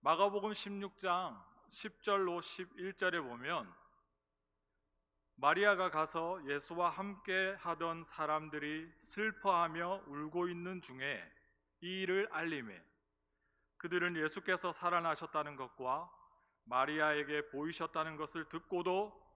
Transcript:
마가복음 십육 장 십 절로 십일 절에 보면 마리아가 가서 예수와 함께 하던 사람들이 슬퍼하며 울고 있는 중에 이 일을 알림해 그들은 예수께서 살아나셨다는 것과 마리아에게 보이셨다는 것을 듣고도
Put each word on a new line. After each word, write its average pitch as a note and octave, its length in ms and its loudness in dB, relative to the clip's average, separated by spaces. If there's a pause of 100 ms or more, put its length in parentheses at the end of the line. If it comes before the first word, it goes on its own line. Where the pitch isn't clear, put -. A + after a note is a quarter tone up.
마가복음 G3 520 4
십육 G3+ 460 -6
장 F#3 420 0 (280)
십 - 340 -10
절로 F#3 380 4
십일 F#3 540 -8
절에 F3 260 2
보면 B2 520 -4 (1600)
마리아가 F3+ 540 6
가서 E3 560 0
예수와 E3 440 0
함께 F#3+ 720 -2
하던 E3 420 -4
사람들이 D#3 960 -4
슬퍼하며 F3+ 1080 0
울고 D3+ 420 -2
있는 F3 320 -6
중에 C3 520 -6 (480)
이 F#3 220 -4
일을 F#3+ 300 2
알림해 C#3 500 -4 (920)
그들은 F3 400 0
예수께서 F3 560 0
살아나셨다는 E3 800 0
것과 C3+ 560 -4 (540)
마리아에게 D3 840 2
보이셨다는 D#3+ 680 -2
것을 D#3 300 -6
듣고도 F3+ 680 0 (240)